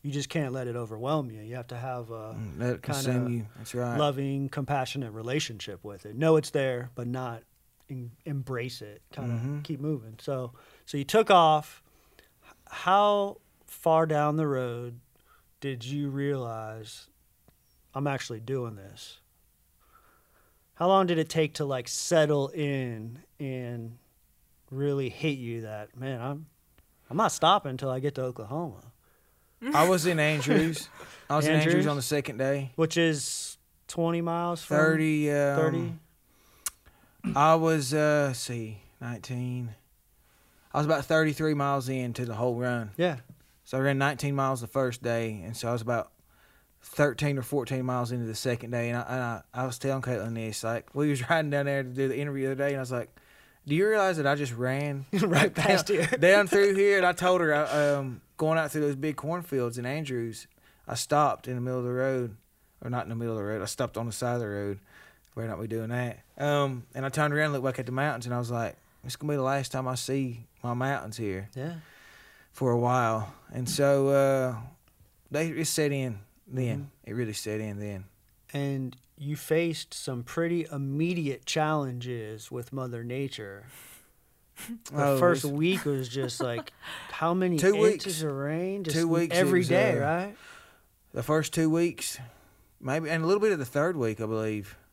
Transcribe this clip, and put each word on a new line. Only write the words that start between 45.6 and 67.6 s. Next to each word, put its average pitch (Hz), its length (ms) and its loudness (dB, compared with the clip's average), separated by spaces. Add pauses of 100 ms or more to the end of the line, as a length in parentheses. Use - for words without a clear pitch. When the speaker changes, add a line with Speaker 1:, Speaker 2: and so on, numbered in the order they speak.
Speaker 2:
I - 20 0
was 120 100 0
about 113 300 -2 (720)
thirteen 143 560 0
or 131 60 -4
fourteen 131 420 -2
miles 123 260 -2
into 120 140 -4
the 110 100 -6
second 120 360 -2
day, 120 180 -2
and 120 80 -2
I, 120 100 -2
and 127 140 -4
I, 117 200 -4 (120)
I 127 120 -2
was 123 140 -6
telling 135 220 -2
Caitlin 113 340 -4
this, 110 300 -6
like, 113 280 -4
we 147 160 2
was 135 120 0
<laughs> 120 80 -4
riding 160 220 2
down 143 160 0
there 139 160 0
to 127 60 -6
do 131 200 0
the 120 100 -2
interview 139 280 -2
the 135 40 0
other 135 120 -2
day, 143 60 2
and 139 80 -2
I 131 40 -4
was 123 100 -6
like, - 180 -4 (560)
"Do 143 100 0
you 196 120 4
realize 190 300 2
that 143 100 2
I 143 80 4
just 139 180 -4
ran 139 560 -2
Speaker 1:
<laughs> - 40 -4
Right 180 400 4
Speaker 2:
down, - 120 -2
Speaker 1:
past 190 220 4
here. 170 200 2
Speaker 2:
down 185 400 6
through 202 280 6
here?" 202 220 6
And 180 80 4
I 180 80 4
told 180 260 4
her, 156 160 4
I, 147 400 2
um, 131 240 -6 (160)
going 156 220 2
out 156 140 0
through 151 100 -2
those 143 160 0
big 143 180 -2
cornfields 139 600 -4
in 120 80 -6
Andrews, 127 600 -4 (380)
I - 100 -6
stopped 147 520 2
in 127 80 -4
the 123 60 -4
middle 127 180 -2
of 123 60 -4
the 123 80 -2
road, 127 420 -2 (480)
or 123 60 -8
not 123 140 -2
in 87 60 -8
the 113 60 -6
middle 117 220 -4
of - 20 -4
the 101 80 -4
road, 107 140 -4
I 101 40 -4
stopped - 320 -4
on 117 100 -4
the 113 40 -6
side 120 240 -2
of 120 60 -2
the 107 80 -4
road. 101 300 -4 (560)
Better 113 120 -6
not 95 140 -6
be 113 60 -6
doing 113 220 -4
that. 120 300 -4 (180)
Um, 143 460 0 (100)
and 131 140 -6
I - 20 -4
turned 151 240 0
around 151 120 2
and 147 80 0
looked 131 120 -2